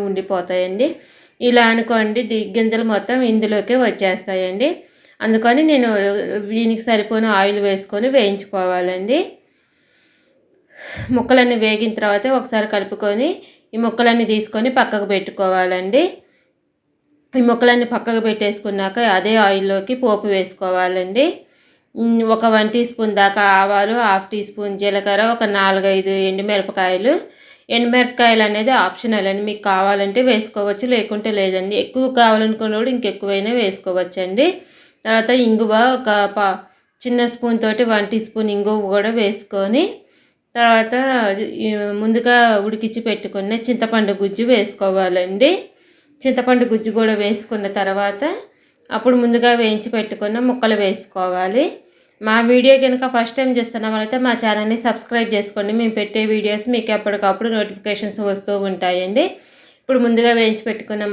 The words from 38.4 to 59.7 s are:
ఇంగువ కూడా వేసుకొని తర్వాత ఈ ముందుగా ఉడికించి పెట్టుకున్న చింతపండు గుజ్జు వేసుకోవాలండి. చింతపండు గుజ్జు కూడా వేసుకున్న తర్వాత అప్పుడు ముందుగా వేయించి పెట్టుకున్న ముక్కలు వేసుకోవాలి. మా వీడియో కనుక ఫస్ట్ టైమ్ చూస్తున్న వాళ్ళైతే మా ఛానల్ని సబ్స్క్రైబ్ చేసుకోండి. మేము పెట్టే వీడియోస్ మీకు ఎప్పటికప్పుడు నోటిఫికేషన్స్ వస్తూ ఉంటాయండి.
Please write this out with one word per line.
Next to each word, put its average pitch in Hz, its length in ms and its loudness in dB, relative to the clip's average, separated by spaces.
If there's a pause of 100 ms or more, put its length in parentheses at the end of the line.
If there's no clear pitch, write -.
ఇంగువ 202 260 -2 (120)
కూడా 202 240 0
వేసుకొని 220 720 0 (720)
తర్వాత 226 400 4 (640)
ఈ 220 60 -2 (260)
ముందుగా 226 420 2 (280)
ఉడికించి 220 380 -4
పెట్టుకున్న 202 520 -4 (120)
చింతపండు 220 480 0
గుజ్జు 196 380 -2
వేసుకోవాలండి. 190 960 2 (720)
చింతపండు 247 440 2
గుజ్జు 220 260 -2
కూడా 220 240 2
వేసుకున్న 208 520 -4 (120)
తర్వాత 202 420 -2 (680)
అప్పుడు 247 340 2
ముందుగా 240 300 4
వేయించి 220 360 0
పెట్టుకున్న 220 500 -4
ముక్కలు 247 440 0
వేసుకోవాలి. 185 840 -2 (560)
మా 220 140 2 (160)
వీడియో 254 260 8
కనుక 254 360 0
ఫస్ట్ 233 240 -2
టైమ్ 262 160 0
చూస్తున్న 233 400 -4
వాళ్ళైతే 220 240 -4
మా 254 160 0
ఛానల్ని 220 440 0
సబ్స్క్రైబ్ 226 560 -2
చేసుకోండి. 208 400 -4
మేము 226 260 0
పెట్టే 214 260 -2
వీడియోస్ 214 440 -2
మీకు 226 220 0
ఎప్పటికప్పుడు 208 580 0
నోటిఫికేషన్స్ 208 720 -6 (120)
వస్తూ 196 240 -4 (140)
ఉంటాయండి. 185 560 0 (520)